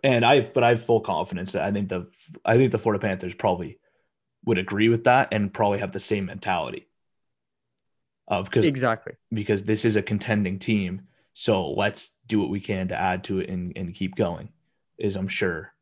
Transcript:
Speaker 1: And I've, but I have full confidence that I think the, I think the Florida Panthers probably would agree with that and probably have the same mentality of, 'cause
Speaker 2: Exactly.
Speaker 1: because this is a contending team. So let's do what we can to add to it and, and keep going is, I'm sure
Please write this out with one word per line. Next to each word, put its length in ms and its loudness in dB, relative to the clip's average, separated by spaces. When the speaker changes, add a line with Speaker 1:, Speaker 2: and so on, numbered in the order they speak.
Speaker 1:
And 200 4
I've, 300 4
but 80 4
I 80 6
have 140 2
full 160 4
confidence 520 -4
that 100 -2
I 100 0
think 160 -2
the, 180 -6
I 120 4
think 140 6
the 80 -2
Florida 260 0
Panthers 300 -4
probably 460 -2
would 140 2
agree 300 2
with 160 2
that 280 6
and 200 -2
probably 280 0
have 100 -4
the 80 -8
same 280 -2
mentality 600 -4
of, 200 -2
'cause 160 2
Speaker 2:
Exactly. 500 -2
Speaker 1:
because 320 -2
this 200 0
is 120 4
a 60 2
contending 580 -2
team. 480 -4
So 380 0
let's 440 -4
do 100 2
what 120 0
we 100 -4
can 280 -4
to 80 -4
add 280 -2
to 160 -4
it 80 -8
and, 280 -6
and 180 -8
keep 200 -6
going 380 -4
is, 200 -4
I'm 120 -4
sure 540 -4